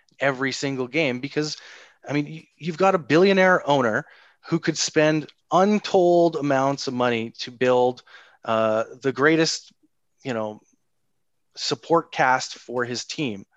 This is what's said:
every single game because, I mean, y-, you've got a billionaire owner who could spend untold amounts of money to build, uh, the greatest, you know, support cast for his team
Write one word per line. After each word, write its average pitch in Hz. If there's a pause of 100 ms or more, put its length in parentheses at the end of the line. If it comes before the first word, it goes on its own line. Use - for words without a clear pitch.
(200)
every 131
single 131
game 131
because, 147 (520)
I 131
mean, 147
y-, 160
you've 156
got 190
a 185
billionaire 185
owner 127 (420)
who 165
could 156
spend 156 (200)
untold 175
amounts 139
of 127
money 117
to -
build, 123 (420)
uh, 110 (180)
the 135
greatest, 156 (520)
you 131
know, 110 (960)
support -
cast 131
for 120
his 117
team 110 (120)